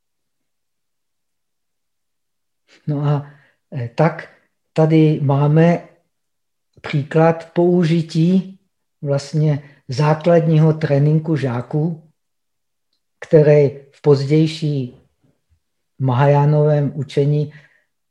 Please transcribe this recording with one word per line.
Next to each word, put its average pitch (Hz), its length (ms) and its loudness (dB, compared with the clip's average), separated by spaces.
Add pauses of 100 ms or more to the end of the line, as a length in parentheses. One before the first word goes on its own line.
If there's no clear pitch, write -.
(3000)
No 147 140 -4
a, 143 320 -4 (420)
eh, 120 140 -8
tak - 440 -4 (400)
tady 156 460 2
máme 151 680 2 (960)
příklad 160 720 -2
použití 175 1040 0 (420)
vlastně 147 680 -4 (180)
základního 156 880 2
tréninku 156 600 0
žáků, 135 760 -6 (1080)
který 147 500 4 (220)
v - 100 -20
pozdější 147 960 -2 (1040)
mahajánovém 143 960 0
učení 147 580 -4 (580)